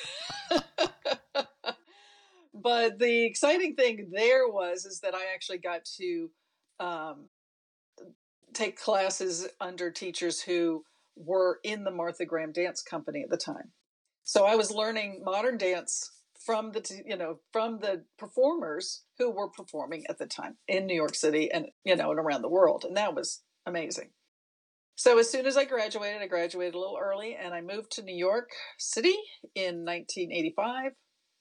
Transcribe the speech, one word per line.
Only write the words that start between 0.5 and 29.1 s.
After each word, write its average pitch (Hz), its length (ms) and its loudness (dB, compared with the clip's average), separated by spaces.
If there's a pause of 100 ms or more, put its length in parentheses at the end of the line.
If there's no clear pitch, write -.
right. - 160 2
<laughs> - 800 -4 (1080)
But 233 440 2
the 233 260 4
exciting 311 500 2
thing 220 360 2
there 240 380 6
was, 185 380 -2
is 190 140 -12
that 185 140 -2
I 185 200 -4
actually 185 240 -8
got 175 260 -6 (140)
to, 170 320 -4 (500)
um, 160 480 -6 (1300)
take - 260 -4
classes 190 680 0 (120)
under 180 300 -6
teachers 170 500 -4
who 170 440 0 (320)
were 180 460 2
in 214 220 -4
the 190 80 -2
Martha 170 320 -4
Graham 160 260 -2
Dance 175 320 -2
Company 151 400 -6
at - 80 -10
the 175 60 2
time. - 340 -8 (540)
So 202 220 6
I 214 100 8
was 214 160 2
learning 214 520 -2
modern 214 340 0
dance 180 520 -2 (340)
from 220 280 -2
the, 220 80 -4
t-, 196 260 -10
you 202 100 -4
know, 165 220 -6 (140)
from 226 260 0
the 196 260 -4 (140)
performers 262 840 0 (160)
who 247 120 2
were 202 180 -2
performing - 600 -8
at 165 100 -8
the - 80 -8
time - 300 -10 (100)
in 190 200 0
New 185 80 -2
York 151 200 0
City 151 380 2
and, 170 140 -2 (180)
you 190 100 4
know, 151 160 2
and 156 80 0
around 143 240 0
the 131 60 -2
world. 170 360 6
And 175 120 -6
that 202 180 2
was - 280 -6 (220)
amazing. 170 460 -6 (880)
So 240 220 8
as 233 120 6
soon 262 160 0
as 269 100 2
I 269 100 6
graduated, 214 540 -2
I 196 60 -6
graduated 175 480 -2
a 175 60 -6
little 190 200 -6
early, 202 360 -4
and 175 180 -8
I 170 60 -6
moved 202 320 -8
to 226 100 -8
New 190 140 -10
York 202 340 2 (280)
City 359 380 2 (380)